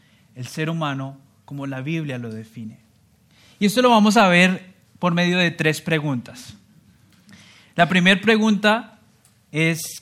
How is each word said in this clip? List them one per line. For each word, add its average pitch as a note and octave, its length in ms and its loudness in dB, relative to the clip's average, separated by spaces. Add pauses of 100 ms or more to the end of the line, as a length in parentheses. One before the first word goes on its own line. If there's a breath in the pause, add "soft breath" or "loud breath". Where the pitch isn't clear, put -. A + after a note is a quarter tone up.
(340 soft breath)
el B2+ 140 -14
ser D#3 200 -6
humano C#3 480 -8 (280)
como C#3 240 -14
la C3 120 -10
Biblia D3 380 -8
lo A#2 120 -12
define. A2 500 -16 (800 soft breath)
Y G#3 60 2
esto A#3+ 160 0
lo B3 80 6
vamos G#3+ 260 6
a G#3 100 6
ver F3+ 480 2 (240)
por F3 160 -2
medio F3 240 0
de E3+ 140 0
tres D#3 280 -2
preguntas. D3 760 -6 (1200 loud breath)
La E3 120 2
primera F#3 320 2
pregunta G#3+ 800 0 (500)
es, D#3+ 520 -4